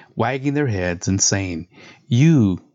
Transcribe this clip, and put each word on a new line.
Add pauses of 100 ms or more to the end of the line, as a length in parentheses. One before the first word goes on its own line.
(160)
wagging
their
heads
and
saying, (400)
"You (140)